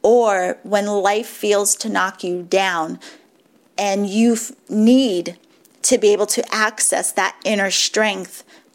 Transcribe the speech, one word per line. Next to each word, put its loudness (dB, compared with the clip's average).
Or 2
when -2
life 0
feels 0
to -8
knock -4
you -6
down -2
and -2
you 2
f-, -6
need 2
to 2
be 4
able 2
to -2
access -2
that -2
inner 0
strength -2